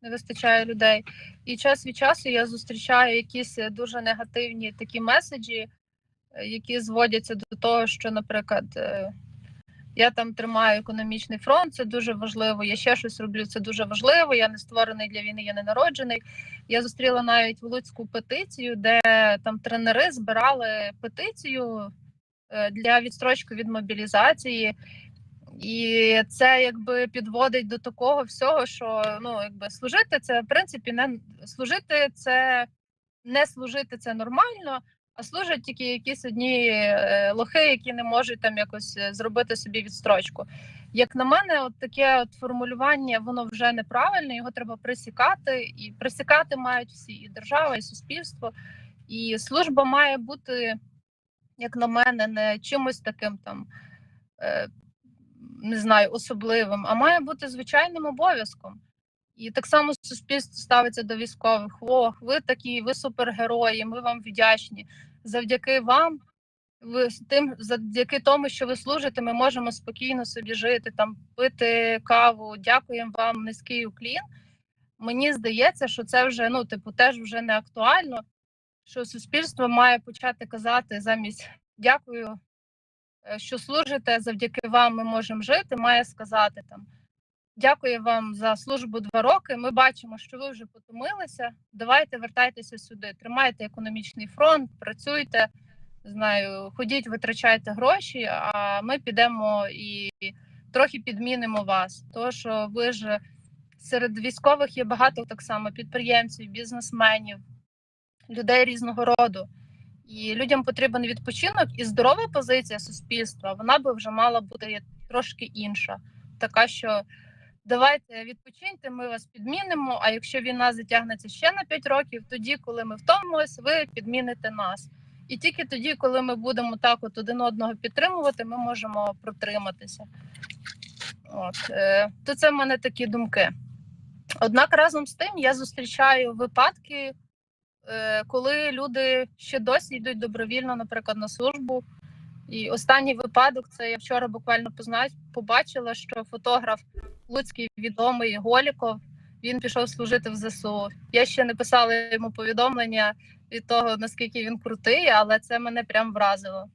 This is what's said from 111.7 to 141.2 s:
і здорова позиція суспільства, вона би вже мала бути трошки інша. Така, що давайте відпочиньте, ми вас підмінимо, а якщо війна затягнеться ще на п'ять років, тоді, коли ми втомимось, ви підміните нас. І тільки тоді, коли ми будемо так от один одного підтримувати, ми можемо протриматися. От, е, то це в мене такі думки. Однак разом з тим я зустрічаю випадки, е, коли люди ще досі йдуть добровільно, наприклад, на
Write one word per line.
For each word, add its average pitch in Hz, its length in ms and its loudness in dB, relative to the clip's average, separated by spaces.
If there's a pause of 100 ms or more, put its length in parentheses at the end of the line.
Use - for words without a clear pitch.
і 240 60 -4
здорова 240 480 4
позиція 254 460 0
суспільства, 220 720 -8
вона 220 260 4
би 269 140 0
вже 220 180 -6
мала 233 300 2
бути 208 400 -10 (280)
трошки - 360 -4
інша. 208 520 -6 (440)
Така, 226 260 4
що 214 360 -4 (640)
давайте 247 600 4
відпочиньте, 269 640 -14
ми 247 180 -10
вас 233 180 -10
підмінимо, 277 760 -6
а 220 80 4
якщо 226 300 -6
війна 247 320 0
затягнеться 226 560 -2
ще 320 240 2
на 392 160 -6
п'ять 302 180 -6
років, 269 440 0
тоді, 247 260 -6
коли 233 280 -10
ми 220 120 -12
втомимось, 320 640 0
ви 302 320 0
підміните 240 560 -6
нас. 202 400 -8 (380)
І 254 100 -10
тільки - 260 -2
тоді, 269 300 -6
коли 254 280 0
ми 247 140 -4
будемо 233 400 -4
так 233 260 2
от 220 160 -10
один 233 220 -6
одного 226 360 -2
підтримувати, 285 680 -2
ми 233 120 -10
можемо 214 640 -4
протриматися. 208 840 -10 (1300)
От, 180 380 -8
е, 196 380 2 (160)
то 285 100 -4
це 302 160 -2
в 294 40 -2
мене 269 240 -2
такі 247 280 -6
думки. 214 420 -2 (920)
Однак 254 360 4
разом 302 300 4
з - 80 -18
тим 381 240 -6
я 269 160 2
зустрічаю 262 800 0
випадки, 269 800 -2 (760)
е, 220 360 -2
коли 277 480 -2
люди 262 540 0 (100)
ще - 220 -8
досі 254 360 0
йдуть 240 240 -8
добровільно, 233 580 -4
наприклад, 220 400 -6
на 214 120 -8